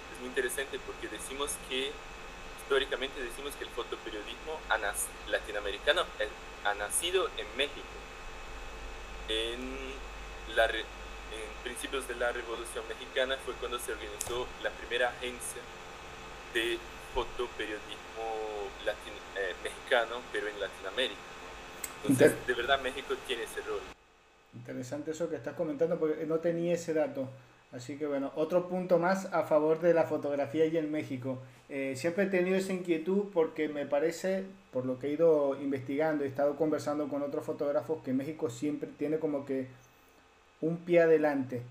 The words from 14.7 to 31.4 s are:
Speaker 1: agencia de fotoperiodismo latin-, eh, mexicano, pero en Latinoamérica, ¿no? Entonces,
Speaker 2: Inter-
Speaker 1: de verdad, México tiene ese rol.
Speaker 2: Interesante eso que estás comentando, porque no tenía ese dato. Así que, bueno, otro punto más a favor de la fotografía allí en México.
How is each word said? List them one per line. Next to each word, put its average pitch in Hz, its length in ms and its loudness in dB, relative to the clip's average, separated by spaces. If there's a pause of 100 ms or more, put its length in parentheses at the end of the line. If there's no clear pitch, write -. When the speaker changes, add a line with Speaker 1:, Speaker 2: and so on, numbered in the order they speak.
Speaker 1:
agencia 123 520 -8 (920)
de 117 260 0 (340)
fotoperiodismo 107 1600 -4 (140)
latin-, 107 340 -4 (160)
eh, 95 260 -2
mexicano, 117 600 2 (100)
pero 104 160 -2
en 104 120 -6
Latinoamérica, 101 600 -4
¿no? - 300 -14 (520)
Entonces, 139 300 8
Speaker 2:
Inter- - 160 -4
Speaker 1:
de 127 60 4
verdad, 131 280 4
México 131 320 -2 (140)
tiene 117 160 -2
ese - 180 -8
rol. 104 200 -4 (720)
Speaker 2:
Interesante 131 580 -6
eso 160 180 -2
que 160 60 -2
estás 135 200 -6
comentando, 165 440 2
porque 156 260 2
no 160 140 2
tenía 170 340 2
ese 165 200 0
dato. 135 340 2 (460)
Así 139 240 -8
que, 151 100 -2
bueno, 139 280 0
otro 165 340 2
punto 180 280 4
más 190 360 4
a 160 100 4
favor 156 380 6
de 170 120 8
la 160 120 8
fotografía 143 580 2
allí 160 140 6
en 151 120 2
México. 131 500 -2 (280)